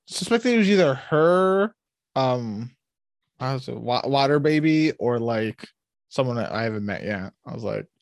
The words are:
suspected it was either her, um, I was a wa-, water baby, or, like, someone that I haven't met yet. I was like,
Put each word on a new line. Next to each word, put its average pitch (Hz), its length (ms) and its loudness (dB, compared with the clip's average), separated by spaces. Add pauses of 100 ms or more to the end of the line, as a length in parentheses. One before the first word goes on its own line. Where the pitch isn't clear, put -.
suspected 233 460 0
it 233 40 4
was 202 120 4
either 175 260 4
her, 185 760 2 (420)
um, 123 560 -2 (680)
I 131 140 -4
was 127 160 -8
a 117 60 -10
wa-, 117 320 -2
water 139 320 4
baby, 156 600 2
or, 120 200 0
like, 113 460 -4 (440)
someone 127 260 -2
that 117 160 -4
I 113 120 -4
haven't 107 220 -4
met 101 180 -6
yet. 95 300 -8 (120)
I - 80 -12
was - 100 -10
like, 107 240 -6 (140)